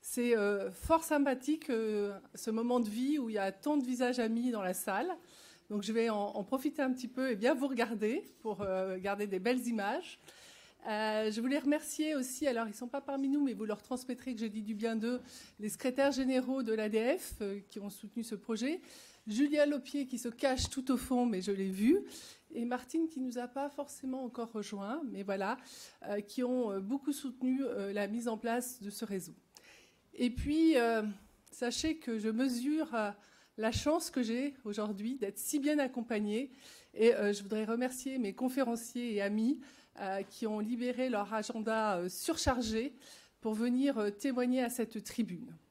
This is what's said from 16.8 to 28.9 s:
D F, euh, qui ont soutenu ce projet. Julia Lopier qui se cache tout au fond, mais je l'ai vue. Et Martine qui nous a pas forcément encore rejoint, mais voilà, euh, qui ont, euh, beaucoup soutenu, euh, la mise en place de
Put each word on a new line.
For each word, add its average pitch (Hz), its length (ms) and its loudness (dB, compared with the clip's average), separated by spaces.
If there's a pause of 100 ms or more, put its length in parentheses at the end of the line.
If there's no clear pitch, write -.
D 220 280 4
F, - 260 -8
euh, 202 260 -4
qui - 100 -12
ont 202 120 -8
soutenu 220 340 -8
ce 226 100 -6
projet. 233 460 -2 (480)
Julia 294 380 4
Lopier 285 400 -2
qui 247 120 -6
se 240 100 -4
cache 254 400 2
tout 262 220 -4
au 254 60 6
fond, 247 300 2
mais 190 160 0
je 202 100 -2
l'ai 196 160 0
vue. 220 320 6 (520)
Et 233 120 -4
Martine 247 420 -2
qui 294 140 -6
nous 247 180 -4
a 247 80 -6
pas 277 220 -4
forcément 269 560 -6
encore 233 260 -6
rejoint, 214 520 -6 (100)
mais 196 100 -8
voilà, 196 340 0 (520)
euh, 202 120 -2
qui 202 220 -4
ont, 247 300 0
euh, 196 80 -2
beaucoup 277 320 -2
soutenu, 262 500 0
euh, 202 300 -2
la 202 160 0
mise 233 180 -2
en 220 120 -2
place 233 440 -4
de 202 80 -8